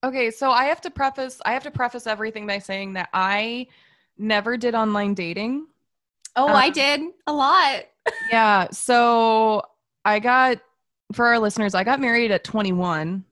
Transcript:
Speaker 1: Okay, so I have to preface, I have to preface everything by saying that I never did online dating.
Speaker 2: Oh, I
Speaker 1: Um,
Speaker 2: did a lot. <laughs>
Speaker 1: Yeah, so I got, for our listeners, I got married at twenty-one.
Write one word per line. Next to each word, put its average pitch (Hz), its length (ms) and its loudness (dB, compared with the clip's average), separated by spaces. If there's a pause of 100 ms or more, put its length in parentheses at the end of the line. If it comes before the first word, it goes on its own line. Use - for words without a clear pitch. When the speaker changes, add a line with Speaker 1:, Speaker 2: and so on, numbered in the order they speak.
Speaker 1:
Okay, 254 240 -2
so 262 200 0
I 247 140 4
have 320 160 0
to 349 80 -10
preface, 269 560 -6
I 214 80 0
have 269 100 -4
to 294 80 -12
preface 240 360 -4
everything 214 400 -6
by 202 120 -4
saying 190 340 -8
that 185 200 -8
I 214 540 -2 (500)
never 214 400 0
did 233 180 0
online 208 380 0
dating. 202 540 -6 (680)
Speaker 2:
Oh, 262 120 4
I 277 200 4
Speaker 1:
Um, - 60 0
Speaker 2:
did 285 280 0 (260)
a 302 60 -4
lot. 285 500 2 (220)
<laughs> - 260 -6
Speaker 1:
Yeah, 214 400 4
so 226 920 2 (420)
I 208 140 2
got, 247 400 2 (520)
for 240 140 0
our 233 140 4
listeners, 208 360 0
I 185 80 0
got 254 160 0
married 233 320 0
at 185 140 -2
twenty-one. 180 880 -2